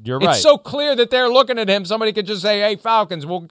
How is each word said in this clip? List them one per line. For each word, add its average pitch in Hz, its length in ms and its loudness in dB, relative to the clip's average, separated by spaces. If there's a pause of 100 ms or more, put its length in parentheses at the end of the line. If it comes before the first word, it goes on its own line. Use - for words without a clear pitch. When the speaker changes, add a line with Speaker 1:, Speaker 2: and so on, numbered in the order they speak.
Speaker 1:
You're 127 140 -4
Speaker 2:
It's 185 80 0
Speaker 1:
right. 151 100 4
Speaker 2:
so 294 220 4
clear 285 380 -4
that 233 140 0
they're 254 200 2
looking 247 280 2
at 214 120 -2
him. 196 160 0
Somebody 220 280 -2
could 202 140 -6
just 202 140 -6
say, 208 180 0
"Hey, 208 160 0
Falcons, 208 500 -2
we'll 175 260 -8